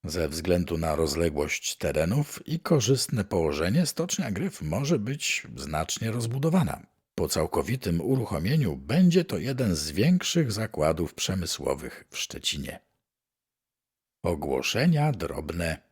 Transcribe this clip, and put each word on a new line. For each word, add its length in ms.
Ze 240
względu 500
na 180
rozległość 800
terenów 720
i 120
korzystne 640
położenie 640
stocznia 440
Gryf 320
może 360
być 480
znacznie 540
rozbudowana. 760
Po 140
całkowitym 720
uruchomieniu 760
będzie 480
to 140
jeden 360
z 160
większych 640
zakładów 600
przemysłowych 960
w 80
Szczecinie. 600
Ogłoszenia 920
drobne. 800